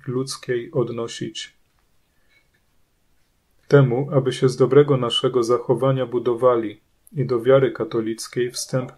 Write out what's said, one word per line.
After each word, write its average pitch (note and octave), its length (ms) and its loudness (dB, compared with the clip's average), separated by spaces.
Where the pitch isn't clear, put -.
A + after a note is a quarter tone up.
ludzkiej B2+ 680 -6
odnosić. A#2 840 -6
Temu, C#3 440 4
aby C3+ 200 0
się C3+ 160 0
z C3+ 80 -2
dobrego C#3 400 4
naszego B2 460 0
zachowania B2 640 0
budowali A#2 760 0
i C#3+ 140 -4
do A#2+ 140 -2
wiary C3 320 4
katolickiej A2+ 800 -6
wstęp C3 480 -6